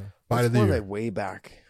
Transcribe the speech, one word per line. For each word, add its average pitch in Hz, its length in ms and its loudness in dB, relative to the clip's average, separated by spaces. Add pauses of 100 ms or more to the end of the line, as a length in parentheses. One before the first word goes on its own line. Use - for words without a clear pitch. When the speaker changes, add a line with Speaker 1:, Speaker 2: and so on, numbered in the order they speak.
(280)
Speaker 1:
Fight 117 80 0
Speaker 2:
What's 120 120 2
Speaker 1:
of 117 60 0
the 123 60 6
Speaker 2:
one 104 100 6
Speaker 1:
year. - 80 2
Speaker 2:
that 104 80 -4
way 104 260 -4
back, 95 580 -8